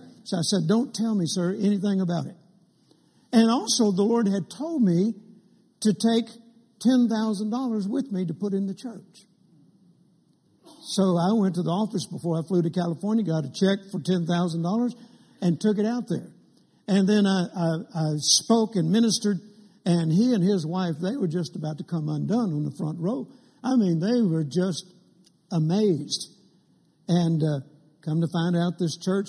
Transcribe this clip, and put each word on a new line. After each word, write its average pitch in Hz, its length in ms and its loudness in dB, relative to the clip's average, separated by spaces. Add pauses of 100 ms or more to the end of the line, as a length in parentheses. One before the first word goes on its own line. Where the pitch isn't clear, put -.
(240)
So - 140 -6
I 165 40 0
said, 160 260 0
"Don't 226 280 2
tell 220 180 -2
me, 185 140 0
sir, 180 260 -2
anything 202 480 0
about 170 240 -2
it." - 100 -14 (960)
And 226 200 6
also 233 400 2
the 190 100 2
Lord 226 260 2
had 196 220 -2
told 311 320 -4
me 190 320 4 (680)
to 214 120 4
take 226 340 2 (520)
ten 247 280 4
thousand 214 440 -2
dollars 233 360 -2
with 269 240 -4
me 185 140 -2
to 165 80 -4
put 202 200 -6
in 196 120 -2
the 190 80 -6
church. - 540 -18 (1600)
So 185 320 0
I 175 140 0
went 196 240 0
to 175 80 -2
the 160 80 -4
office 208 340 -4
before 160 320 -4
I 165 80 -2
flew 180 160 0
to 165 80 0
California, 185 540 -2
got 160 220 -2
a 135 60 -10
check 196 280 2 (100)
for - 120 -8
ten 175 240 0
thousand 170 380 0
dollars, 226 320 -2 (460)
and 170 180 2
took 214 180 2
it 208 80 0
out 240 240 -4
there. 147 200 -6 (600)
And 190 180 4
then 208 180 4
I, 190 300 2
I, 170 140 0 (260)
I 160 120 -2 (100)
spoke 220 580 2
and 165 160 2
ministered, 208 480 2 (460)
and 170 260 2
he 233 220 4
and 185 100 2
his 185 240 0
wife, 175 340 -2
they 196 140 -2
were 208 140 -2
just 165 260 -4
about 151 220 -6
to - 80 -12
come 156 240 -4
undone 160 420 -2
on 151 140 -2
the 143 120 -8
front 165 220 -6
row. 226 300 -4 (340)
I 254 140 2
mean, 175 240 2
they 233 200 2
were 160 220 2
just 175 400 -2 (680)
amazed. 170 760 0 (800)
And, 170 340 2
uh, 151 180 0 (420)
come 160 180 -2
to 165 80 0
find 170 300 -2
out, 175 200 0
this 170 200 -2
church 196 320 -2